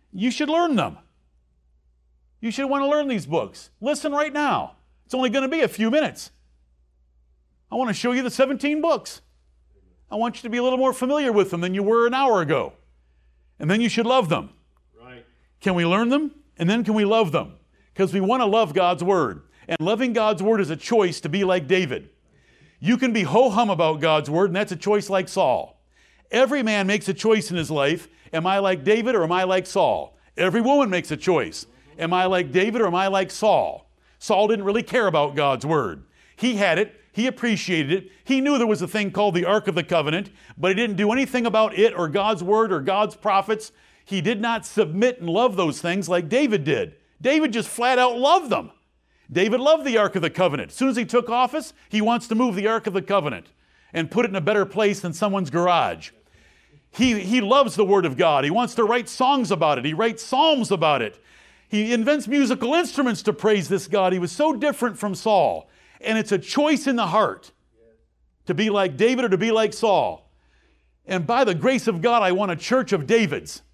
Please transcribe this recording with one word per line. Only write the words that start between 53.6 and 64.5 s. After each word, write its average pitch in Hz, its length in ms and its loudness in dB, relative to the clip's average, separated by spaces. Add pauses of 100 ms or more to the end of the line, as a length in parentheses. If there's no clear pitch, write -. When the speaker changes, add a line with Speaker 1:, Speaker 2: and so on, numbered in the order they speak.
Speaker 1:
and 160 200 -4
put 233 140 2
it 190 40 0
in 190 60 -6
a 185 60 -2
better 202 240 2
place 202 340 0
than 175 120 -8
someone's 196 380 -2
garage. 147 640 0 (800)
He, 240 280 2
he 214 220 0
loves 247 340 2
the 202 100 2
Word 190 200 2
of 131 120 -4
God. 147 260 2
He 147 60 0
wants 226 260 -2
to 233 80 2
write 233 260 0
songs 254 420 0
about 156 260 2
it. 123 80 -6
He 156 80 -2
writes 226 300 -2
psalms 277 480 0
about 156 300 2
it. 107 200 -8 (460)
He 214 260 -2
invents 247 340 0
musical 269 460 0
instruments 262 500 0
to 214 100 0
praise 202 360 0
this 196 180 -2
God. 185 240 2
He 185 60 0
was 175 140 -4
so 302 220 2